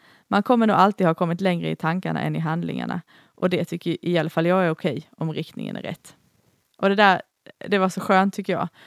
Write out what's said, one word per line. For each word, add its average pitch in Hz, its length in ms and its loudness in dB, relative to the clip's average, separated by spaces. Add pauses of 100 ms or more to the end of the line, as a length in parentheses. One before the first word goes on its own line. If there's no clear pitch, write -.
(280)
Man 202 140 0
kommer 233 240 2
nog 208 100 2
alltid 190 300 4
ha 165 80 4
kommit 170 260 -2
längre 175 300 -2
i 160 60 -4
tankarna 165 460 -4
än 156 140 -2
i - 20 -2
handlingarna. 165 600 -4 (340)
Och 180 160 -2
det 175 140 0
tycker 170 400 -4
i 175 140 0
alla 160 120 0
fall 165 160 0
jag 180 200 2
är 165 40 2
okej 160 460 -4
om 160 160 -6
riktningen 53 440 -8
är - 60 -10
rätt. - 340 -12 (640)
Och 196 100 0
det 196 60 2
där, 196 280 4 (460)
det 196 100 2
var 190 100 2
så 185 120 -6
skönt 196 340 2
tycker 196 180 -6
jag. 170 160 -2 (180)